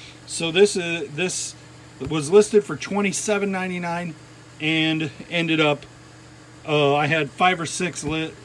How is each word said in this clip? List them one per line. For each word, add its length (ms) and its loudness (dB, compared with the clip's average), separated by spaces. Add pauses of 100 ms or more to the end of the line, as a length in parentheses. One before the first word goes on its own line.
(260)
So 240 -6
this 240 6
is, 360 -4
this 440 -6 (540)
was 220 -4
listed 340 6
for 120 -6
twenty-seven 760 -2
ninety-nine 600 -6 (440)
and 520 0 (200)
ended 300 0
up, 240 2 (840)
uh, 280 4
I 140 2
had 220 0
five 300 2
or 60 -6
six 380 -6
lit 300 -4 (100)